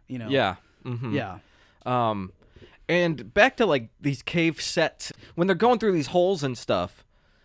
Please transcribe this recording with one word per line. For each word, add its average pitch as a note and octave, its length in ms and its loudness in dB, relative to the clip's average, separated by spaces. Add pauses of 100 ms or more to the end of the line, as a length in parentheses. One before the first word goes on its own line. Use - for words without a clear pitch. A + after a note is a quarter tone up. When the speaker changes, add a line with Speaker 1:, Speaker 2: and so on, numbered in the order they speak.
Speaker 1:
you B2+ 140 -10
know? A2+ 80 -10
Speaker 2:
Yeah. A#2 260 2 (300)
Mm-hmm. A#2+ 320 -6
Speaker 1:
Yeah. F#2+ 220 -6 (460)
Speaker 2:
Um, A2+ 460 -2 (580)
and E3 460 -2
back A#3+ 220 4
to, A3+ 100 2
like, C3+ 220 0 (120)
these C#3+ 220 -4
cave E3 400 -2
sets. - 500 -4 (220)
When F3 140 2
they're F#3 80 4
going A3+ 240 4
through G#3+ 140 2
these C#3+ 140 0
holes F3+ 360 2
and B2+ 120 -4
stuff, - 480 -4 (400)